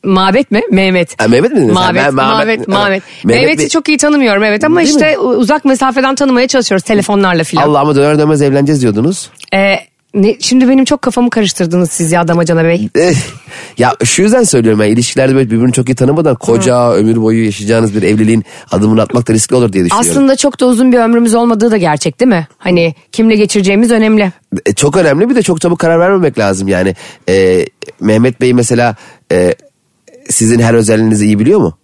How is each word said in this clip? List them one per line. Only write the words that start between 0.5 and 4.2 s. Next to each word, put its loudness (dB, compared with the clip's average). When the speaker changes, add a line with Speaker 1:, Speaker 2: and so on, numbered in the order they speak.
Speaker 1:
mi? 0
Mehmet. -2
Speaker 2:
Ha, 0
Mehmet 2
mi -2
dedin 2
sen? 2
Speaker 1:
Mabet, 0
Speaker 2:
Ben 0
Mabet, 0
Speaker 1:
Mabet, -8
Speaker 2:
ha. -4
Speaker 1:
Mabet. -2
Speaker 2:
Mehmet 0
Speaker 1:
Mehmet'i 0
Speaker 2:
Bey. -2
Speaker 1:
çok -2
iyi 0
tanımıyorum, 0